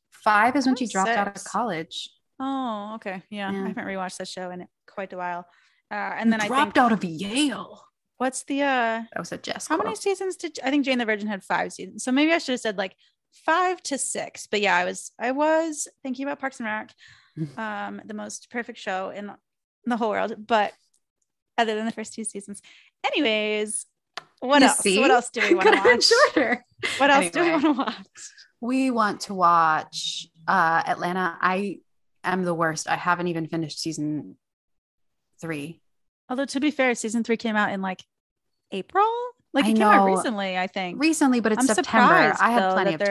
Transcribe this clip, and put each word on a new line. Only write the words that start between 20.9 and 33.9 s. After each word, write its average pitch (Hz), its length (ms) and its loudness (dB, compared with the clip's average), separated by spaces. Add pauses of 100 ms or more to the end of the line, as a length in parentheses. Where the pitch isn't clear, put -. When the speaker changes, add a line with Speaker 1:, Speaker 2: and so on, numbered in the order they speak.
Speaker 2:
other 220 180 2
than 220 100 -4
the 226 60 -4
first 220 220 -12
two 226 100 -10
seasons. 202 380 -12 (440)
Anyways, 214 800 0 (540)
what 277 220 6
Speaker 1:
You 247 80 10
Speaker 2:
else? - 100 0
Speaker 1:
see? 202 200 2
Speaker 2:
What 269 120 6
else 240 180 4
do 233 120 -4
we 208 80 2
Speaker 1:
<laughs> - 0 -
Could 349 80 6
Speaker 2:
wanna 392 200 6
Speaker 1:
have 381 60 2
been 480 140 8
Speaker 2:
watch? - 80 2 (280)
Speaker 1:
shorter. 240 320 0 (320)
Speaker 2:
What 277 140 4
else 285 200 4
do 302 100 0
we 339 80 2
Speaker 1:
Anyway. 320 140 0
Speaker 2:
wanna 302 140 2
watch? 226 300 -6 (520)
Speaker 1:
We 262 320 0
want 214 300 0
to - 120 -10
watch, 165 960 2 (200)
uh, 165 380 4
Atlanta. 175 560 -2
I 185 380 -2 (440)
am 185 200 0
the 175 100 0
worst. 160 340 -2
I 165 80 0
haven't 175 320 0
even 165 200 -4
finished 160 340 -6
season 151 560 -6 (1000)